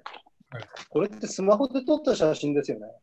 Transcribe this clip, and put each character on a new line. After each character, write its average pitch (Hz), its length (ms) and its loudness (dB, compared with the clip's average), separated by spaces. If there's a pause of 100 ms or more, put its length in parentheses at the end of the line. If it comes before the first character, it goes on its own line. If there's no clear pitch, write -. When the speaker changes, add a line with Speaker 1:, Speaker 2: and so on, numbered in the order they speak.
(500)
Speaker 1:
は 123 100 -12
い。 - 20 -12 (280)
Speaker 2:
こ 151 100 0
れ 196 80 2
っ - 20 -16
て 214 160 -10
ス - 160 -8
マ 208 140 6
ホ 269 120 2
で 254 140 -2
撮 302 140 2
っ 302 80 -2
た 254 100 4
写 156 200 4
真 147 200 -2
で 143 80 2
す 139 100 -4
よ 110 80 -6
ね。 107 60 -16 (160)